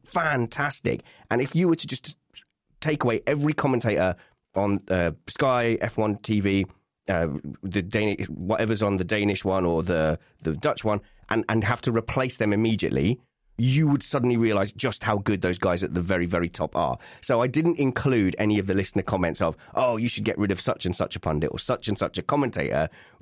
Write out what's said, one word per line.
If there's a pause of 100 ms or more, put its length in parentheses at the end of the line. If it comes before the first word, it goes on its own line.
fantastic. (280)
And
if
you
were
to
just (640)
take
away
every
commentator (380)
on, (100)
uh, (160)
Sky,
F
one
T
V, (420)
uh, (340)
the
Danish,
whatever's
on
the
Danish
one
or
the, (240)
the
Dutch
one, (300)
and,
and
have
to
replace
them
immediately, (400)
you
would
suddenly
realise
just
how
good
those
guys
at
the
very,
very
top
are. (240)
So
I
didn't
include
any
of
the
listener
comments
of, (180)
"Oh,
you
should
get
rid
of
such
and
such
a
pundit
or
such
and
such
a
commentator," (340)